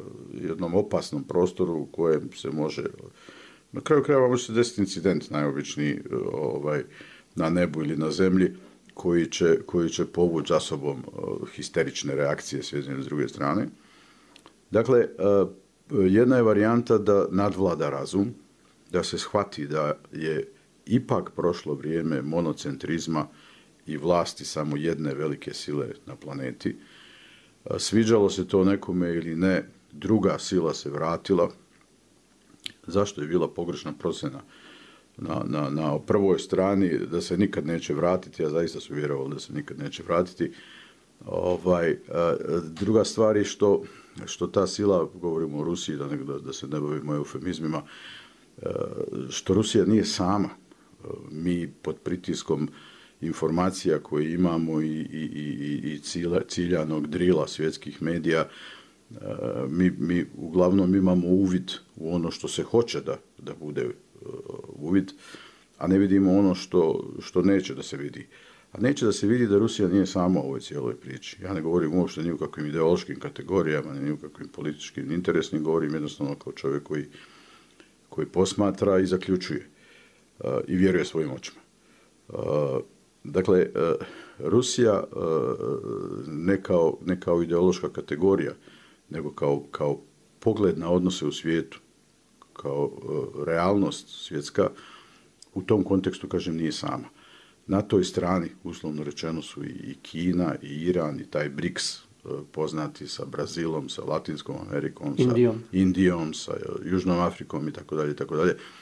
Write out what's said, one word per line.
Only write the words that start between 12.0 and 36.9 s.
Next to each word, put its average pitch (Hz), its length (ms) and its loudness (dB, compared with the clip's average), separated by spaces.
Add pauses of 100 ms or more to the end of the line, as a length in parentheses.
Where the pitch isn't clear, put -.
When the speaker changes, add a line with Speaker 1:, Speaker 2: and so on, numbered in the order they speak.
Speaker 1:
reakcije 71 480 -2
s - 100 -10
jedne 69 260 -6
i 67 40 -6
s - 20 -10
druge 71 220 -2
strane. 71 400 -2 (1040)
Dakle, 120 280 6
eh, 113 80 6 (840)
jedna 113 460 6
je 123 80 6
varijanta 110 540 6
da 101 340 4
nadvlada 90 580 2
razum, 80 440 -2 (580)
da 87 120 2
se - 140 -6
shvati 82 500 -4
da 76 260 0 (180)
je 78 360 -4 (380)
ipak 110 500 0
prošlo - 380 -2
vrijeme 78 480 -2
monocentrizma 76 1080 -2 (580)
i 76 120 -6
vlasti 85 480 0
samo 76 320 -4
jedne 76 360 -2
velike 71 400 -6
sile 71 340 -6 (180)
na 67 100 -16
planeti. - 600 -8 (880)
Eh, - 140 -2
sviđalo 110 500 6
se 92 180 -2
to 95 160 6
nekome 90 520 2
ili 82 200 -4
ne, 90 340 2 (220)
druga 92 480 2
sila 82 340 0
se - 160 -10
vratila. 82 600 2 (1400)
Zašto 98 340 0
je 73 60 -6
bila 82 200 2
pogrešna 85 520 -6
procjena 73 420 -4 (760)
na, - 280 -4
na, 73 240 -2
na 73 300 0
prvoj 98 400 4
strani 92 600 2 (120)